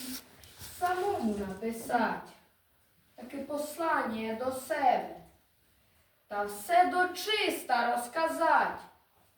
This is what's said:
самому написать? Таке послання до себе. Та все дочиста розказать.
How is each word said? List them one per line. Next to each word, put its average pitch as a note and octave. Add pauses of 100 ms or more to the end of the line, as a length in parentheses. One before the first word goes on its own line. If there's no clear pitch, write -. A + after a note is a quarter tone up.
(800)
самому F4+
написать? G#3 (840)
Таке B3+
послання C4+
до B3+
себе. B3+ (1120)
Та G#3
все F4
дочиста F4+
розказать. D#4 (580)